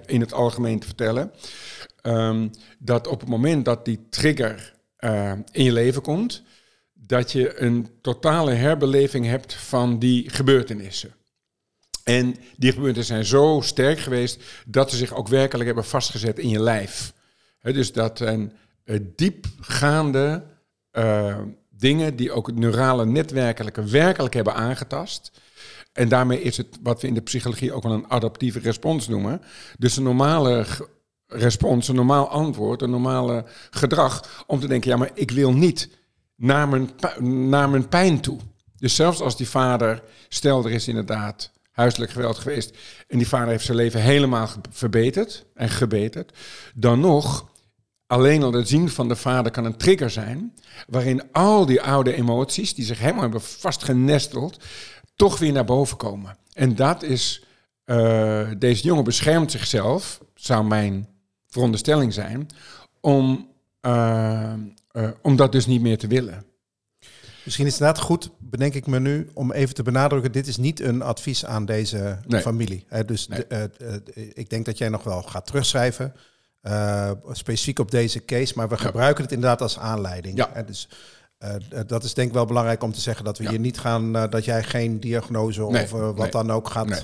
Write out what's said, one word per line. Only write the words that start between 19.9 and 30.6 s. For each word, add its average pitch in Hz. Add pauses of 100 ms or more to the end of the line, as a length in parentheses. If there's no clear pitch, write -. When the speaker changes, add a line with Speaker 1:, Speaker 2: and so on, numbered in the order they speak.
Speaker 1:
eh, 104 (320)
dingen 143
die 123
ook -
het 117
neurale 117
netwerkelijke 123
werkelijk 139
hebben 110
aangetast. 131 (640)
En 123
daarmee 127
is 123
het 123 (160)
wat 120
we 131
in 127
de 110
psychologie 123
ook 120
wel 117
een 107
adaptieve 117
respons 117
noemen. 110 (360)
Dus 120
een 135
normale 131